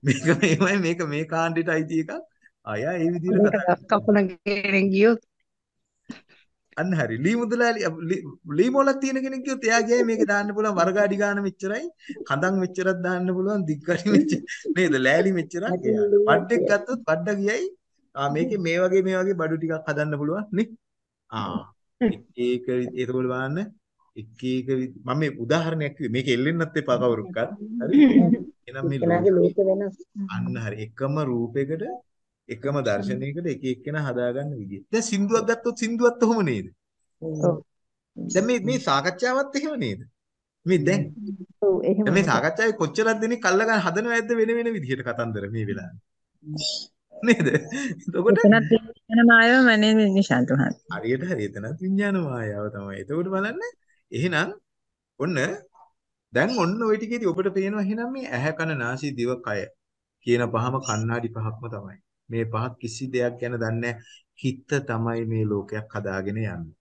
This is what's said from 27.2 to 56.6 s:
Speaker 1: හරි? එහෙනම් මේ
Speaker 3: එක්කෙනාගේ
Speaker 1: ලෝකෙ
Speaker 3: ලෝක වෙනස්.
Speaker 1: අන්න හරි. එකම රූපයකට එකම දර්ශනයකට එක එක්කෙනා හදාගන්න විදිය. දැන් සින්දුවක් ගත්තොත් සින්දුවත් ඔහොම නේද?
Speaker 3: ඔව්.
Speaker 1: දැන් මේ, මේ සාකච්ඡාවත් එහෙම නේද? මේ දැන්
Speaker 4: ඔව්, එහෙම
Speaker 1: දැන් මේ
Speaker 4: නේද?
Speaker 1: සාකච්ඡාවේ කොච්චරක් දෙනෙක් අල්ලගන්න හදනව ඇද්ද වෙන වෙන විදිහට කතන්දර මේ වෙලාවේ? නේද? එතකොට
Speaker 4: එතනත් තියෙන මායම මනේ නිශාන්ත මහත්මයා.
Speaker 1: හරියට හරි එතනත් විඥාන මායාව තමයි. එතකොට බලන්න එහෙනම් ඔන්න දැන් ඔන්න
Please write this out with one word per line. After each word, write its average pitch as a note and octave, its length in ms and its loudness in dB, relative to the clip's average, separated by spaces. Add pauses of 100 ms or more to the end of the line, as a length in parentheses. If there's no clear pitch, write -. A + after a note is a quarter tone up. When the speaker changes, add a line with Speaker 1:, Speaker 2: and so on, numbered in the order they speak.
Speaker 1:
හරි? C#4+ 240 6 (600)
එහෙනම් - 220 -10
මේ C#3 120 -2
Speaker 3:
එක්කෙනාගේ F3 340 4
Speaker 1:
ලෝකෙ F3 300 4
Speaker 3:
ලෝක F#3+ 160 2
වෙනස්. G3 180 -6 (320)
Speaker 1:
අන්න B2 320 -4
හරි. G#2+ 220 -6
එකම C3+ 320 -4 (100)
රූපයකට C3+ 640 -2 (640)
එකම C3+ 280 -4 (100)
දර්ශනයකට C3 640 -4
එක C#3 180 -6
එක්කෙනා D3 380 -4
හදාගන්න B2 500 -2
විදිය. G2 320 -10
දැන් A3+ 200 -2
සින්දුවක් G3+ 400 0
ගත්තොත් A#3 360 -2
සින්දුවත් A#3+ 400 2
ඔහොම A3+ 220 4
නේද? A2+ 220 -2 (560)
Speaker 3:
ඔව්. D#3 340 0 (600)
Speaker 1:
දැන් - 300 -2
මේ, A#3+ 140 2
මේ B3 180 -2
සාකච්ඡාවත් B3+ 800 0
එහෙම D4+ 220 -4
නේද? A2+ 200 -4 (680)
මේ F3+ 120 4
දැන් D3 240 2 (540)
Speaker 4:
ඔව්, G3 260 2
එහෙම G3+ 220 2
Speaker 1:
දැන් G3 120 2
මේ G3 60 4
Speaker 4:
නේද? - 80 2
Speaker 1:
සාකච්ඡාවේ G#3+ 480 2
කොච්චරක් A3 420 0
දෙනෙක් A3+ 300 -2
අල්ලගන්න G#3+ 320 2
හදනව G3+ 320 -2
ඇද්ද A3+ 220 -2
වෙන A3 200 2
වෙන A#3 160 -2
විදිහට C3 320 -4
කතන්දර A2 460 -4
මේ A2 160 -4
වෙලාවේ? F#2+ 320 -8 (1160)
නේද? A3 320 2
එතකොට G3 880 0
Speaker 4:
එතනත් A3 320 6
තියෙන A3+ 560 2
මායම A#3 440 8
මනේ G#3+ 420 6
නිශාන්ත C3 420 2
මහත්මයා. - 460 -2
Speaker 1:
හරියට B2+ 260 -2
හරි G#2+ 240 -4
එතනත් A#2 320 -8
විඥාන G3 400 0
මායාව G#2+ 480 -4
තමයි. G2+ 300 -10
එතකොට E3 340 -4
බලන්න A3 260 -4 (520)
එහෙනම් D#3+ 360 -2 (720)
ඔන්න E3 160 -2 (960)
දැන් G3 260 2
ඔන්න F#3 240 0